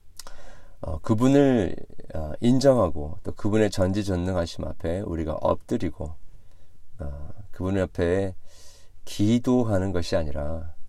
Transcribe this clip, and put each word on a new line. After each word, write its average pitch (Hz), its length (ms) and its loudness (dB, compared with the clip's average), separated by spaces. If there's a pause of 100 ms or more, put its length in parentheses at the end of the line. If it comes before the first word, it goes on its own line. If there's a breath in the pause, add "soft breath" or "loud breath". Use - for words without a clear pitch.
(800 loud breath)
어, 80 180 -6
그분을, 127 800 4 (380)
어, 78 260 -4
인정하고 117 840 4
또 - 100 -4
그분의 107 380 2
전지전능하심 92 920 0
앞에 82 380 -2
우리가 82 320 -2
엎드리고, 90 800 -2 (840)
어, 73 300 -6 (240)
그분 95 260 0
앞에 92 560 0 (680 soft breath)
기도하는 113 880 2
것이 87 240 0
아니라 78 580 0 (140)